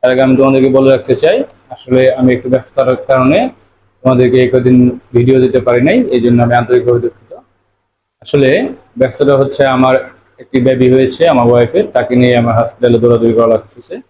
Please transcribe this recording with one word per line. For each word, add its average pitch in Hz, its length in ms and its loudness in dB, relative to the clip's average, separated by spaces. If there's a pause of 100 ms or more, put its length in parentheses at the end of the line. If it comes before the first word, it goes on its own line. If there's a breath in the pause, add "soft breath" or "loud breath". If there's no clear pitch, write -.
তার 127 100 2
আগে 131 140 0
আমি 131 120 2
তোমাদেরকে 135 380 2
বলে 135 180 2
রাখতে 123 260 -4
চাই, 180 160 0 (380)
আসলে 127 260 -2 (180)
আমি 127 160 2
একটু 127 180 -10
ব্যস্ততার 127 360 -4 (200)
কারণে 135 300 2 (640)
তোমাদেরকে 127 420 0
এই 123 100 0
কদিন 127 240 2 (380)
ভিডিও 123 300 2
দিতে 127 220 0
পারি 120 200 0
নাই, 208 100 0 (180)
এই 120 100 0
জন্য 120 200 2
আমি 120 140 -2
আন্তরিকভাবে 120 460 0
দুঃখিত। - 260 -12 (920)
আসলে 139 260 0 (500)
ব্যস্ততা 135 420 -2
হচ্ছে, 139 200 -4 (140)
আমার 131 200 2 (460)
একটি - 240 -6
বেবি 127 280 2
হয়েছে 131 280 0 (120)
আমার 123 160 0
ওয়াইফের, 120 360 0 (100)
তাকে 123 240 -2
নিয়ে 123 220 2
আমার 117 160 -2
হসপিটালে 120 460 -2
দৌড়াদৌড়ি 117 340 2
করা 117 160 0
লাগতেছে। 120 420 -8 (140)